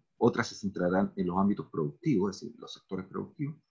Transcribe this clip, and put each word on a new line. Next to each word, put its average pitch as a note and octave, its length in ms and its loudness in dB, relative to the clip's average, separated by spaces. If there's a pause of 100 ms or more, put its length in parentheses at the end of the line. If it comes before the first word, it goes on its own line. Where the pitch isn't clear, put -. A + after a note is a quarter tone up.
(180)
Otras A2+ 300 4
se - 80 -12
centrarán F#2+ 600 0
en F#2 120 0
los F2 100 0
ámbitos G2+ 320 2
productivos, F#2 680 0
es - 60 -16
decir, - 180 -12
los - 140 -16
sectores F#2+ 340 -10
productivos, C3+ 500 -8 (140)